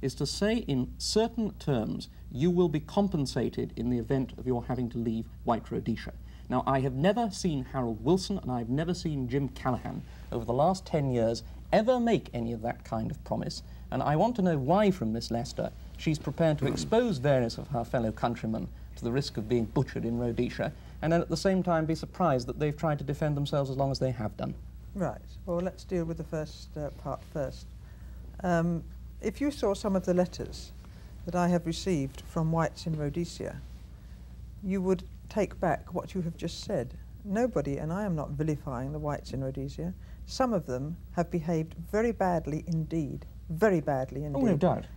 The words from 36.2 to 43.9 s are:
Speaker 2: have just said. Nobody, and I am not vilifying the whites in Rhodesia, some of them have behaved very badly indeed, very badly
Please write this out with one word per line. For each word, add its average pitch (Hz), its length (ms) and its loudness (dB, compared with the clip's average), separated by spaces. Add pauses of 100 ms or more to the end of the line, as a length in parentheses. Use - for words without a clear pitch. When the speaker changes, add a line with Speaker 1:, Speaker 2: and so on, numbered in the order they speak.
Speaker 2:
have 165 140 -4
just - 280 -6
said. 131 300 -2 (300)
Nobody, 196 540 0
and 156 140 -2
I 202 120 -2
am 190 100 0
not 147 160 -2
vilifying 143 640 -2
the 151 60 -4
whites 147 340 -4
in 135 120 -2
Rhodesia, 139 480 -4 (340)
some 254 260 0
of 185 140 2
them 135 300 -4 (160)
have 170 180 2
behaved 160 440 0 (160)
very 226 220 2
badly 170 540 0
indeed, 156 600 -2 (240)
very 175 300 6
badly 139 460 0